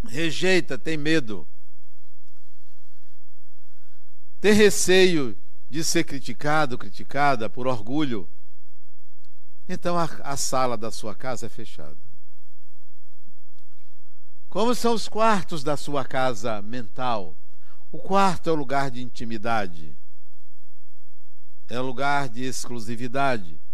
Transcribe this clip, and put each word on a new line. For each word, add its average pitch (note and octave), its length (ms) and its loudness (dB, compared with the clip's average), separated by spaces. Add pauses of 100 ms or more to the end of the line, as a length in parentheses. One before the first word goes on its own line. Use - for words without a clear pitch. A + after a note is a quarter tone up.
Rejeita, E3 720 0
tem D#3+ 200 -2
medo. C#3+ 500 0 (3000)
Tem G3 100 2
receio F#3 880 2 (320)
de D3+ 120 -2
ser E3 220 0
criticado, C#3 720 0
criticada A2+ 720 0
por B2 180 0
orgulho. A#2+ 600 0 (1400)
Então F3 300 0
a, E3+ 60 0 (200)
a C#3 140 -2
sala B2+ 400 0
da G#2+ 140 0
sua G#2 240 0
casa A#2+ 320 0
é - 20 -2
fechada. D2+ 480 -2 (2500)
Como A3+ 280 2
são A#3 180 0
os G#3 160 0
quartos G3+ 540 0
da D3 120 0
sua C#3 300 0
casa B2 560 0
mental? A2+ 760 0 (560)
O D#3+ 60 0
quarto F#3+ 520 0
é D#3+ 40 0
o - 20 2
lugar C#3 360 0
de B2 100 0
intimidade. A2+ 920 0 (1700)
É A#2 120 0
lugar C#3 500 0
de A#2 140 0
exclusividade. A#2+ 1160 0 (140)